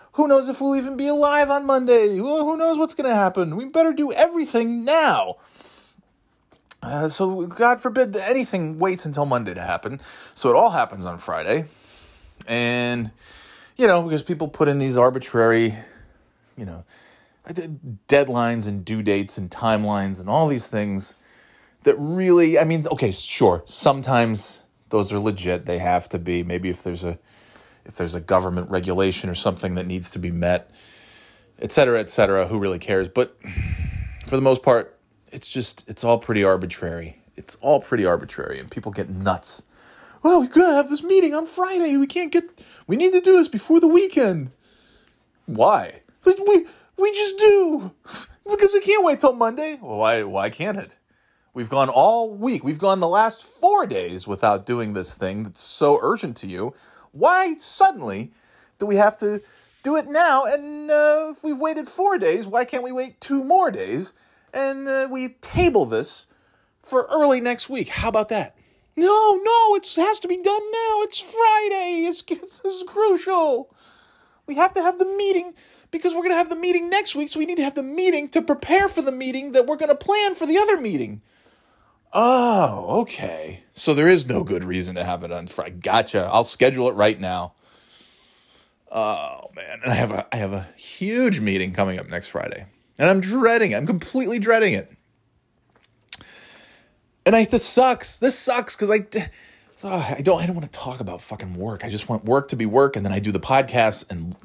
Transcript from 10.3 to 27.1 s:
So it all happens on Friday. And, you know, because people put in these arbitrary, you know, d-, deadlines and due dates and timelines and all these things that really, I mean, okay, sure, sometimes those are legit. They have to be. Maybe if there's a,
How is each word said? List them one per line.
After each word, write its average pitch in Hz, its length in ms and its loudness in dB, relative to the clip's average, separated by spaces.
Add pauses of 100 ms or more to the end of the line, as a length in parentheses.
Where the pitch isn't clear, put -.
So - 160 0
it 120 60 6
all 214 140 6
happens 113 340 -2
on 87 140 -10
Friday. 92 480 -4 (800)
And, 120 640 -4 (640)
you 254 100 4
know, 175 160 4
because 156 200 -4
people 160 260 -6
put 151 200 0
in 139 100 2
these 131 180 -2
arbitrary, 117 800 4 (800)
you 101 100 -12
know, 85 180 -16 (680)
d-, 165 160 -8 (400)
deadlines 120 580 2
and 101 180 -6
due 110 180 -6
dates 101 360 -2
and 90 120 -10
timelines 104 680 -2
and 92 80 -10
all 151 200 0
these 127 180 -4
things 101 480 -6 (720)
that 143 120 4
really, 165 600 2
I 160 60 4
mean, 160 240 -2
okay, 127 220 -2
sure, 92 560 0
sometimes 127 960 -2 (280)
those 104 220 0
are 104 60 -2
legit. 92 480 -2
They 87 120 -4
have 87 320 -2
to 95 80 -6
be. 87 240 -4
Maybe 90 260 -6
if 87 140 -8
there's 85 220 -8
a, 87 140 -6 (640)